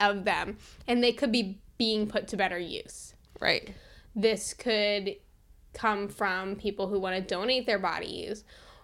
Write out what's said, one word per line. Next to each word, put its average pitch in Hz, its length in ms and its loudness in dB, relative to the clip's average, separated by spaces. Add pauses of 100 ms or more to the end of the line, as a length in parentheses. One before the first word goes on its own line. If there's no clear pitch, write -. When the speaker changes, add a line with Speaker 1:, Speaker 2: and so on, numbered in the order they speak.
Speaker 1:
of 202 220 4
them, 185 340 0 (300)
and 240 160 4
they 240 80 6
could 233 200 2
be 202 280 0 (200)
being 214 280 2
put 208 220 -2
to 202 80 -4
better 180 220 0
use. - 560 -10 (240)
Speaker 2:
Right. - 340 0 (420)
Speaker 1:
This 214 380 2
could 208 600 0 (580)
come 202 340 0
from 196 480 -2
people 196 320 -2
who 202 120 0
wanna 185 220 -2
donate 233 440 0
their 214 140 2
bodies, 165 640 -4 (400)